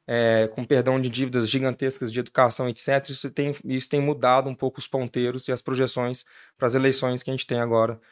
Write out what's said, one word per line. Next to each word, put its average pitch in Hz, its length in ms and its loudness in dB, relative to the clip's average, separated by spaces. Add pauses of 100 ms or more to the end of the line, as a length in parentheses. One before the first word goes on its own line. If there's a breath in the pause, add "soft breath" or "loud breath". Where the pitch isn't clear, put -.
é, 113 460 4
com 127 100 -8
perdão 131 380 2
de 127 80 -2
dívidas 123 400 0
gigantescas 131 640 -2
de 120 60 -4
educação, 123 500 2
et 117 80 -6
cetera, 139 340 0
isso 131 200 -8
tem, 143 240 -2 (100)
isso 131 240 -4
tem 143 100 0
mudado 135 480 2
um 135 60 -4
pouco 127 240 -4
os - 100 -8
ponteiros 123 600 -4
e 135 40 -2
as 123 120 -4
projeções 127 600 -2 (320 soft breath)
pras 123 200 2
eleições 131 480 2
que 131 80 -6
a - 20 -4
gente 131 140 -6
tem 120 120 -2
agora 113 400 2 (120)